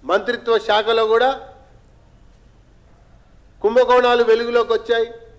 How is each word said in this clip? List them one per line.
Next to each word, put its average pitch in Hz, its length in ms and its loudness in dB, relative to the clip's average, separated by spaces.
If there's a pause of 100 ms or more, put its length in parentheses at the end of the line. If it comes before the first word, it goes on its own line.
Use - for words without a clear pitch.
మంత్రిత్వ 220 560 -2 (100)
శాఖలో 220 440 0
కూడా 247 180 2 (2250)
కుంభకోణాలు 247 720 2
వెలుగులోకి 233 460 0
వచ్చాయి 233 300 -2 (300)